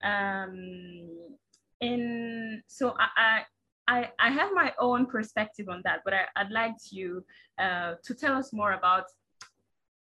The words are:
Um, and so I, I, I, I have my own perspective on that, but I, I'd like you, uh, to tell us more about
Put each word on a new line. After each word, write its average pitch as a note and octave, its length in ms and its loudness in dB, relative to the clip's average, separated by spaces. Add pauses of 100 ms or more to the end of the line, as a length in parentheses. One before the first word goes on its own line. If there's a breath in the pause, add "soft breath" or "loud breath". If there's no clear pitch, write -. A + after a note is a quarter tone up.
Um, F#3 1040 -4 (720)
and A#3 840 -4
so - 320 -2
I, A3 460 4 (420)
I, B3 120 2
I, A#3 200 -2
I A#3 120 6
have D#4 220 2
my E4+ 260 4
own B3 280 4
perspective G#3+ 600 -4
on F3+ 160 -8
that, E3+ 200 0
but F#3+ 100 0
I, F#3+ 100 2 (120)
I'd G3 140 -2
like A3+ 260 -2 (140)
you, F#3 340 -8 (340 loud breath)
uh, F3+ 360 0 (100)
to - 100 -6
tell C#4+ 220 0
us C4+ 160 -4
more G#3 200 2
about F#3 320 4 (1000)